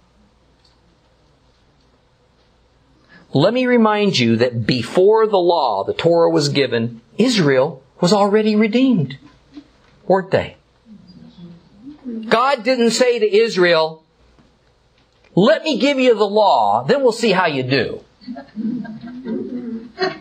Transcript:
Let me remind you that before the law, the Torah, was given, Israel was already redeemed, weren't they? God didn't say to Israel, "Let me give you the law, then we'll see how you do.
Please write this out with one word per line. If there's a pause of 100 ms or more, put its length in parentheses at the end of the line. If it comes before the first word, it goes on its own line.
(3250)
Let
me
remind
you
that
before
the
law,
the
Torah,
was
given, (160)
Israel (160)
was
already
redeemed, (880)
weren't
they? (1700)
God
didn't
say
to
Israel, (1300)
"Let
me
give
you
the
law,
then
we'll
see
how
you
do. (2250)